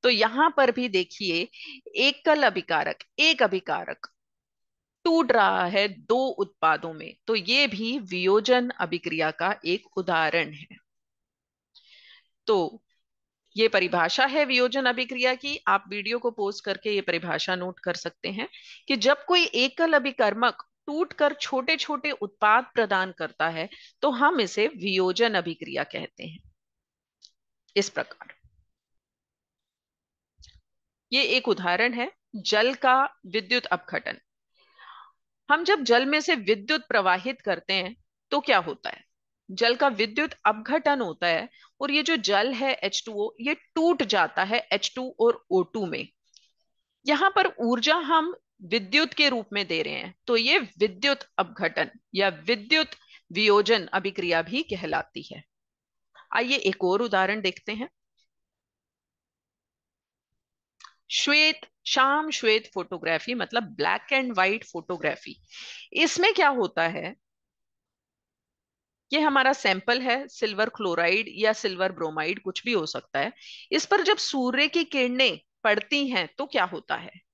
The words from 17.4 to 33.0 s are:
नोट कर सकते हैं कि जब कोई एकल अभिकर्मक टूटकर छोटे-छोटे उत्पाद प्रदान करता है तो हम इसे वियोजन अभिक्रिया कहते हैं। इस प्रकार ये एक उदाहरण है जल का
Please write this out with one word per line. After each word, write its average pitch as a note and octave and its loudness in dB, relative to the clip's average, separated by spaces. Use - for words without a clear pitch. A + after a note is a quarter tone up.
नोट F3+ -10
कर E3+ -4
सकते - -10
हैं G3+ -8
कि C#4 0
जब B3 2
कोई F4+ 4
एकल C4+ 0
अभिकर्मक A#3+ 0
टूटकर D4 0
छोटे-छोटे C#4+ -2
उत्पाद G#3+ 2
प्रदान F#3+ 0
करता D#3+ -4
है E3 -6
तो C#4+ 4
हम C#4 2
इसे G#3 0
वियोजन F#3 0
अभिक्रिया D#3 -4
कहते - -12
हैं। D#3+ -16
इस G3 0
प्रकार - -10
ये C4 2
एक A#3+ 0
उदाहरण F#3+ 0
है A#3+ -6
जल G#3+ 2
का B3+ 4